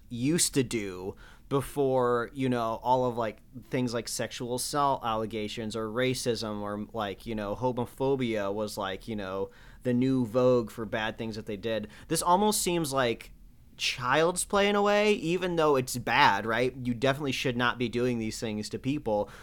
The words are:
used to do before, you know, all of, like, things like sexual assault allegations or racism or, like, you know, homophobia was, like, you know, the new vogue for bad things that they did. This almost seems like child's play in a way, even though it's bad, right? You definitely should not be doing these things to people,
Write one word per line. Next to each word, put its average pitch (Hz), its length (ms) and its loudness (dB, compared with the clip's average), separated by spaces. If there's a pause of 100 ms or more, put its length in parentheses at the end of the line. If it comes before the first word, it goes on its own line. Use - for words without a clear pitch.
used 135 460 0
to 139 80 4
do 101 520 -4 (340)
before, 131 840 0
you 131 160 -2
know, 113 340 0
all 127 220 4
of, 117 120 -2
like, 110 200 -2 (340)
things 127 220 0
like 117 140 -4
sexual 120 480 -6
assault 139 480 0
allegations 110 720 -4
or 110 140 -4
racism 117 720 -2
or, 104 320 -6
like, 101 320 -6
you 117 100 -6
know, 104 200 -4
homophobia 120 960 0
was, 107 240 -4
like, 98 300 -6
you 113 80 -6
know, 98 340 -4 (340)
the 123 100 0
new 127 320 2
vogue 123 440 4
for 113 160 -8
bad 110 320 -2
things 110 180 -6
that 107 100 -10
they 104 120 -6
did. 107 300 -4 (200)
This 165 140 0
almost 202 400 4
seems 170 320 0
like 123 380 0 (460)
child's 156 640 2
play 202 240 2
in 208 80 4
a 202 60 4
way, 208 320 4
even 175 420 0
though 151 200 6
it's 127 220 0
bad, 117 480 4
right? 120 280 0 (100)
You 120 100 -2
definitely 135 380 0
should 127 260 -2
not 120 200 0
be 123 100 0
doing 120 320 0
these 110 200 -4
things 107 300 -4
to 110 100 -6
people, 113 500 -2 (140)